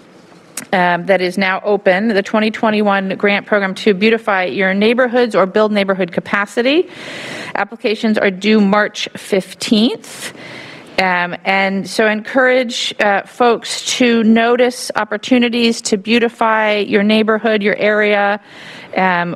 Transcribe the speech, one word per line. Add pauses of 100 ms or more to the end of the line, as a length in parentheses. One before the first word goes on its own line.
(720)
um,
that
is
now
open,
the
twenty
twenty-one
grant
program
to
beautify
your
neighborhoods
or
build
neighborhood
capacity. (640)
Applications
are
due
March
fifteenth. (640)
Um, (100)
and
so
encourage,
uh,
folks
to
notice
opportunities
to
beautify
your
neighborhood,
your
area, (560)
um,